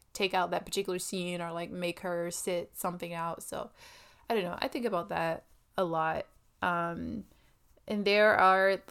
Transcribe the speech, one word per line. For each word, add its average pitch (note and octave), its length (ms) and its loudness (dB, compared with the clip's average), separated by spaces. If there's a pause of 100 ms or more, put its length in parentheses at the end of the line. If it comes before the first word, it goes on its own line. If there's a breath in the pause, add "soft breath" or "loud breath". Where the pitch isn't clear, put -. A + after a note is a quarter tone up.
(140)
take G3 200 0
out F3+ 180 2
that F3+ 140 -2
particular F#3+ 320 -2
scene F3 440 -4
or, E3+ 100 -6
like, E3+ 180 -6
make F3 300 -4
her F3 320 -4
sit F3 420 -4
something F3 400 -6
out. E3 300 -6
So - 280 -8 (580 loud breath)
I A#3 60 2
don't G3 80 2
know, F3 180 -4
I C4+ 80 0
think A#3+ 160 -4
about G3 240 -2
that E3 340 -2 (340)
a G3 60 2
lot. D#3+ 440 -2 (340)
Um, E3+ 640 -2 (640 soft breath)
and G#3 160 -2
there G#3 320 6
are, F#3+ 560 6